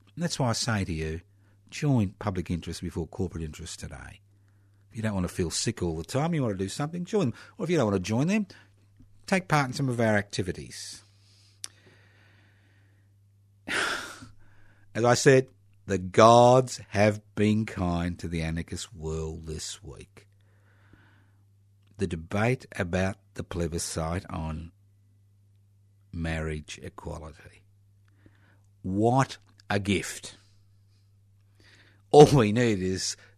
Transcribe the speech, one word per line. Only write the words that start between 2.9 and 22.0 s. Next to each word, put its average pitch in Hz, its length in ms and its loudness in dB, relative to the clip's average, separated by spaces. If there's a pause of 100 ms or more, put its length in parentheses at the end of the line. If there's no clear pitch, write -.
corporate 82 380 -8
interest 80 360 -14
today. 67 400 -16 (720)
If - 60 -18
you 110 60 -10
don't 107 120 -2
want 90 140 -2
to - 60 -16
feel 85 160 -2
sick - 320 -4
all 82 140 -2
the 82 80 -8
time, 160 300 -2
you 147 80 -2
want 104 160 -2
to 98 60 -2
do 98 40 -4
something, 165 360 -8
join 190 260 0
them. - 40 -6 (220)
Or 196 80 -8
if 160 60 -2
you 175 60 2
don't 113 140 2
want 98 120 2
to 90 60 -8
join 120 180 0
them, 202 200 0 (800)
take 185 200 -2
part 143 220 2
in 120 60 -8
some 139 140 -2
of 120 120 -2
our 110 160 4
activities. - 880 -6 (2500)
<sighs> - 80 -8 (1200)
As 110 100 0
I 120 100 6
said, 131 340 6 (380)
the 98 120 0
gods 120 920 8
have 104 320 2 (120)
been 107 300 2
kind 87 540 -4
to 85 100 -8
the 82 140 -4
anarchist 80 520 -8
world 80 520 -8
this - 360 -12
week. - 440 -20 (1700)
The 98 100 -2